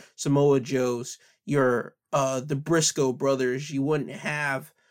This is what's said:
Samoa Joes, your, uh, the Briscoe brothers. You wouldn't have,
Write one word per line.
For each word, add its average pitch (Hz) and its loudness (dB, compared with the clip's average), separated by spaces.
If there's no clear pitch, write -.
Samoa 143 4
Joes, 123 -2
your, 127 0
uh, 135 0
the 147 -6
Briscoe 151 0
brothers. 131 0
You 139 -4
wouldn't 147 -2
have, 147 -4